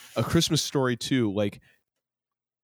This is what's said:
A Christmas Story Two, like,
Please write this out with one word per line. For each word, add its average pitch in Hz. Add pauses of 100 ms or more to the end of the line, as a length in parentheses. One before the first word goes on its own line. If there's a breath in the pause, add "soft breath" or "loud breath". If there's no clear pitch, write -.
(180 loud breath)
A 117
Christmas 165
Story 127
Two, 120
like, 104 (1040 soft breath)